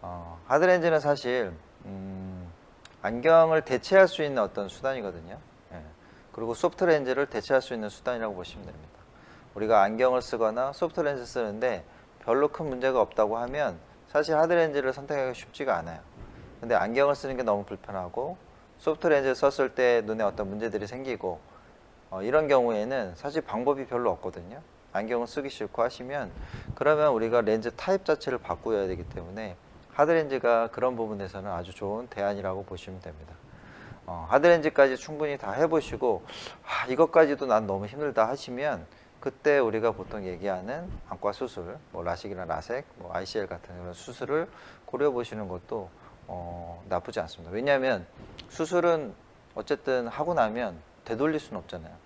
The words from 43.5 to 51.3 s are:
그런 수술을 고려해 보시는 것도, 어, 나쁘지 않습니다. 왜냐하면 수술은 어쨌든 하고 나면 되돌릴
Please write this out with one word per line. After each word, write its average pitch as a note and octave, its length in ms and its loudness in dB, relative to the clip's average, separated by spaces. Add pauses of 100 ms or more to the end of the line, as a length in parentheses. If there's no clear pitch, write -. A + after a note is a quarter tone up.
그런 F2+ 160 -12
수술을 C3+ 540 -6 (380)
고려해 C#3 260 0
보시는 A#2 360 -6
것도, F#2 420 -8 (380)
어, F2 600 -12
나쁘지 F#2 340 -4
않습니다. E2 300 -12
왜냐하면 B2+ 540 0 (440)
수술은 E3+ 640 0 (420)
어쨌든 B2+ 520 -2
하고 D3+ 260 -4
나면 A2+ 440 0 (260)
되돌릴 D3 360 -2